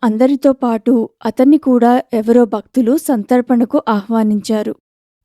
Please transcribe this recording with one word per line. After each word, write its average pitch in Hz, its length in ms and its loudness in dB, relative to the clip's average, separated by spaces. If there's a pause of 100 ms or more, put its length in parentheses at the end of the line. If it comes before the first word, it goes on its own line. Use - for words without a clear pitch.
అందరితో 262 480 0
పాటు 233 560 -2 (160)
అతన్ని 285 340 2
కూడా 247 440 2 (100)
ఎవరో 240 320 2
భక్తులు 226 520 -2
సంతర్పణకు 247 920 -2
ఆహ్వానించారు. 214 880 -4 (480)